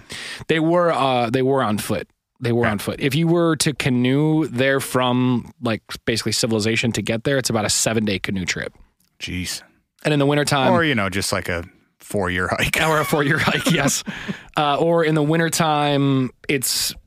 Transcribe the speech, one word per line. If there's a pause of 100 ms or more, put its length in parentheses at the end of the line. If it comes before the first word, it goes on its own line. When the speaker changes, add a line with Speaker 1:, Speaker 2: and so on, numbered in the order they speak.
(480)
Speaker 1:
They
were,
uh,
they
were
on
foot. (320)
They
were
Speaker 2:
Okay.
Speaker 1:
on
foot.
If
you
were
to
canoe
there
from, (100)
like, (240)
basically
civilization
to
get
there,
it's
about
a
seven-day
canoe
trip. (460)
Speaker 2:
Jeez. (400)
Speaker 1:
And
in
the
wintertime
Speaker 2:
Or,
you
know,
just,
like,
a (340)
four-year
hike.
Speaker 1:
Or
a
four-year
hike,
Speaker 2:
<laughs>
Speaker 1:
yes. (520)
Uh,
or
in
the
wintertime, (180)
it's, (140)